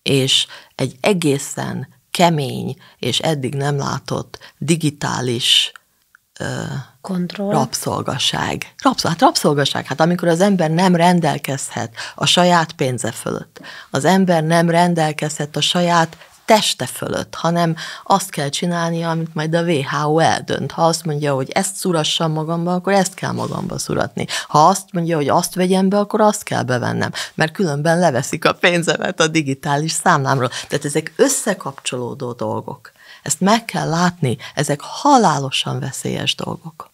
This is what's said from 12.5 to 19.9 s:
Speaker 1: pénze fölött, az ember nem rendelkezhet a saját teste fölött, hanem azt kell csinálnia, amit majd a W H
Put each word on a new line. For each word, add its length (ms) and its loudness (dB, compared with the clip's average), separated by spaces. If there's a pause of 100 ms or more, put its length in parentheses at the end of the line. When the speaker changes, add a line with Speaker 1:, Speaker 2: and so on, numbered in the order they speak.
Speaker 1:
pénze 400 -4
fölött, 480 -8 (300)
az 160 -2
ember 380 4
nem 260 4
rendelkezhet 840 0
a 60 0
saját 560 2 (280)
teste 400 2
fölött, 500 -8
hanem 400 0 (280)
azt 260 0
kell 200 -4
csinálnia, 600 -2
amit 240 -2
majd 220 -2
a 60 2
W 200 2
H 260 -2